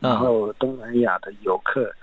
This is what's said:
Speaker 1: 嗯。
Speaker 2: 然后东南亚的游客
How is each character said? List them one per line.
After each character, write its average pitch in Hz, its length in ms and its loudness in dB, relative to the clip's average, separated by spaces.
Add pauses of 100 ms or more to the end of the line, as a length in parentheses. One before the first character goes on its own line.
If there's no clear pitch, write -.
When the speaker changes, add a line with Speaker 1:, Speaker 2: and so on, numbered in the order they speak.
Speaker 1:
嗯。 131 80 0
Speaker 2:
然 120 80 2
后 110 360 2
东 131 260 -2
南 120 220 -2
亚 101 180 4
的 - 120 -12 (120)
游 98 200 2
客 113 400 -2